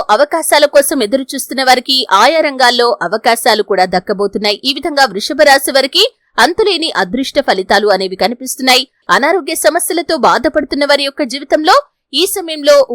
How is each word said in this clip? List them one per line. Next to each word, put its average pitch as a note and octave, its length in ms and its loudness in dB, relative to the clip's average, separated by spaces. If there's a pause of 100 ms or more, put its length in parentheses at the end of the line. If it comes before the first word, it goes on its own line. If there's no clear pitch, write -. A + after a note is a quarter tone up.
(160)
అవకాశాల D4 500 2 (100)
కోసం C#4+ 300 2
ఎదురు C4 260 -2
చూస్తున్న C4+ 380 -8
వారికి B3+ 260 2 (240)
ఆయా D4+ 280 4
రంగాల్లో B3 400 2 (200)
అవకాశాలు A3 640 0
కూడా F#3 220 2
దక్కబోతున్నాయి. G3+ 640 -4 (120)
ఈ C#4 80 -2
విధంగా C#4+ 360 0
వృషభ C4+ 360 -4
రాశి C#4 280 2
వారికి C#4 260 0 (400)
అంతులేని E4+ 460 0 (120)
అదృష్ట A#3+ 460 -4
ఫలితాలు G3+ 480 0
అనేవి F#3+ 280 -6
కనిపిస్తున్నాయి. B3+ 600 -2 (320)
అనారోగ్య D#4 400 0 (100)
సమస్యలతో E4 500 0 (120)
బాధపడుతున్న D4+ 640 -2
వారి C#4+ 180 2
యొక్క - 120 -8 (120)
జీవితంలో D#4 420 0 (460)
ఈ - 20 2 (120)
సమయంలో D#4 400 0 (200)